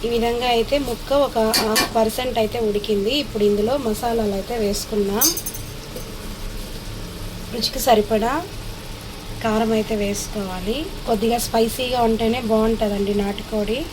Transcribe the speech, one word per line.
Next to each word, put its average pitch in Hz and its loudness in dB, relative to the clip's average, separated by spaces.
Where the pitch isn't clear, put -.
ఈ 233 0
విధంగా 233 2
అయితే 233 2
ముక్క 233 -2
ఒక - -2
హాఫ్ 220 2
పర్సెంట్ 233 2
అయితే 220 -2
ఉడికింది. 208 2
ఇప్పుడు 208 0
ఇందులో 208 2
మసాలాలు 220 0
అయితే 233 -4
వేసుకుందాం. 202 0
రుచికి 220 -4
సరిపడా 220 4
కారం 220 2
అయితే 214 0
వేసుకోవాలి. 202 -4
కొద్దిగా 226 2
స్పైసీగా 240 0
ఉంటేనే 226 2
బాగుంటుందండి 214 2
నాటుకోడి. 208 -2